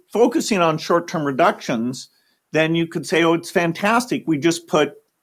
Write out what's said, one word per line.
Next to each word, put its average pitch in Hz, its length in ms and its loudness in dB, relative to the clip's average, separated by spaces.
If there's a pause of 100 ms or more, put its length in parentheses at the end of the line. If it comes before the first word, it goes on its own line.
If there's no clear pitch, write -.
(120)
focusing 233 480 2
on 160 180 2
short-term 170 480 -2
reductions, 135 840 -2 (420)
then 160 240 2
you 170 100 0
could 165 220 -6
say, 165 160 2
Oh, 165 100 4
it's 165 160 -4
fantastic. 180 800 -2
We 160 100 0
just 165 300 0
put 147 260 2 (300)